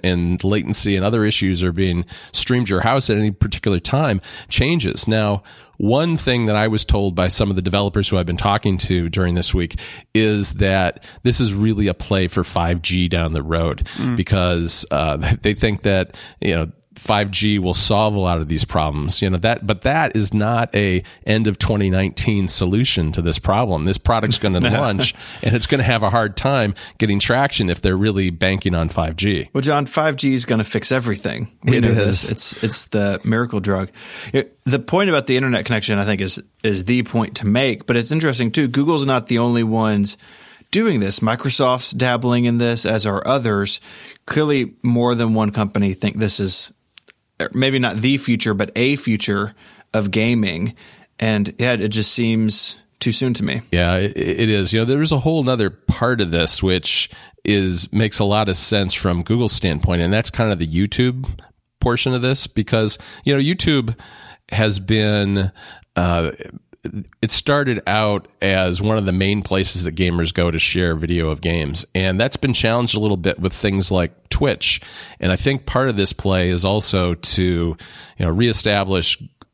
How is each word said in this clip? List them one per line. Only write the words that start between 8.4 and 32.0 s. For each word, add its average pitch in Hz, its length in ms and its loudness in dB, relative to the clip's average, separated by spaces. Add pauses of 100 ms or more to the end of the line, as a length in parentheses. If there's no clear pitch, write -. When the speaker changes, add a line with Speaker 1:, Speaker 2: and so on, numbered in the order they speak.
Speaker 1:
to 87 300 0
during 87 260 0
this 87 200 0
week 87 220 -2 (360)
is 107 420 2
that 95 480 0 (200)
this 123 180 2
is 107 140 0
really 104 320 2
a 90 80 0
play 92 340 0
for 90 160 0
five 85 380 0
G 90 260 0
down 82 240 0
the 78 100 -2
road 80 520 -2
Speaker 2:
Mm. 123 200 -2
Speaker 1:
because, 90 760 0
uh, 76 260 0 (240)
they 104 140 0
think 104 300 -2
that, 95 300 0 (240)
you 95 160 0
know, 80 160 -2 (260)
five 104 360 0
G 104 260 0
will 90 160 0
solve 104 400 2
a 101 60 0
lot 87 180 0
of 78 80 -2
these 76 180 -2
problems, 76 560 -2
you 98 80 0
know, 92 100 0
that, 110 280 -2
but 101 160 -2
that 147 320 0
is 104 180 0
not 110 440 0
a 95 260 2 (240)
end 110 220 2
of 101 100 -2
twenty 101 320 0
nineteen 95 560 0
solution 92 640 0
to 85 100 -2
this 82 200 0
problem. 98 440 0
This 92 140 0
product's 113 400 0
gonna 92 220 0
Speaker 3:
<laughs> - 100 2
No. - 0 -
Speaker 1:
launch, 117 420 0 (300)
and 110 140 2
it's 113 100 -2
gonna 135 160 2
have 113 220 2
a 98 60 2
hard 110 260 2
time 127 360 0 (260)
getting 101 200 4
traction 120 500 2
if 85 140 -2
they're 95 140 2
really 98 340 2
banking 90 460 0
on 82 120 0
five 80 280 -2
G. 95 360 0
Speaker 3:
Well, 135 80 0
John, 143 260 0
five 156 280 0
G 135 200 0
is 120 120 0
gonna 117 160 2
fix - 300 0
everything. 110 560 -2 (160)
We 117 140 4
Speaker 1:
It - 20 4
Speaker 3:
know 117 80 4
Speaker 1:
is. 113 80 4
Speaker 3:
this. 101 340 2